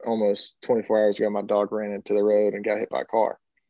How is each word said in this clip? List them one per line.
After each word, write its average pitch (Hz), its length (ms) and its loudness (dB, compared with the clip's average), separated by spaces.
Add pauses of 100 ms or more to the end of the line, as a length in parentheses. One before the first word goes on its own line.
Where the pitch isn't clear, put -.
almost 107 560 -2
twenty-four 110 380 0
hours 104 200 2
ago. 107 100 0
My 104 140 -4
dog 101 280 0
ran 107 220 -4
into 101 200 -6
the 101 100 2
road 104 300 4
and 101 120 -8
got 107 140 -2
hit - 100 -6
by 131 120 -4
a - 40 -8
car. - 340 0 (300)